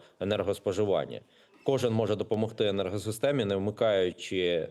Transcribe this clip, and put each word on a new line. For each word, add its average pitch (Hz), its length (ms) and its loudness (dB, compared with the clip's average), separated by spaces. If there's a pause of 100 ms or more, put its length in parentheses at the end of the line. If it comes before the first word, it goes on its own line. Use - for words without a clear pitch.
(200)
енергоспоживання. 95 1000 -2 (440)
Кожен 127 280 2
може 107 240 2
допомогти 107 500 0
енергосистемі, 104 800 0
не 98 120 0
вмикаючи, 95 1160 0